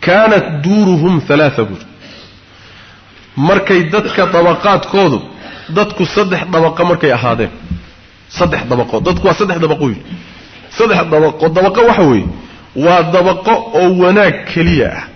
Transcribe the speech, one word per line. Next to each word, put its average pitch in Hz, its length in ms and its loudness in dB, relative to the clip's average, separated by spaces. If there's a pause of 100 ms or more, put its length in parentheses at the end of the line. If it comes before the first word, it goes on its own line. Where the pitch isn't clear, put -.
kaanat 202 440 2 (160)
duuruhum 180 600 2
thalaatha 143 420 0
buur. 98 180 -10 (1500)
Markay 185 480 0
dadka 190 420 -2
dabaqaadkoodu, 170 960 0 (500)
dadku 208 360 -2
saddex 185 360 -2 (100)
dabaqa 165 320 0
markay 170 280 0
ahaadeen. 117 380 -2 (800)
Saddex 165 400 -2
dabaqo. 123 320 -2
Dadku 175 260 0
waa 175 60 2
saddex 190 260 -2
dabaqo 151 300 0
yidhi. 95 120 -8 (680)
Saddex 214 280 0 (120)
dabaqo. 156 400 2
Dabaqo 190 380 2
waxa 214 160 4
weeye, 117 220 2 (500)
waa 170 280 2
dabaqo 185 500 0 (200)
oo 175 160 2 (100)
wanaag 180 360 4 (100)
keliya 165 440 0
ah - 140 -12 (120)